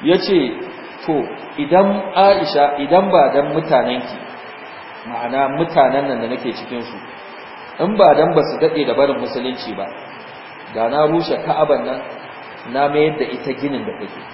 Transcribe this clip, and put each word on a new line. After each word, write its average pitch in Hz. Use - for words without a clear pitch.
Ya 175
ce, 185
"To, 156
idan 175
Aisha, 175
idan 170
ba 156
dan 143
mutanenki, 127
ma'ana 123
mutanen 143
nan 127
da 117
nake 123
cikin 120
su, 107
in 202
ba 175
dan 151
ba 156
su -
daɗe 156
da 123
barin 135
musulunci 123
ba, 98
da 113
na 147
rushe 160
Ka'aban 147
nan, 127
na 139
mayar 151
da 127
ita 127
ginin 131
da 104
take." 98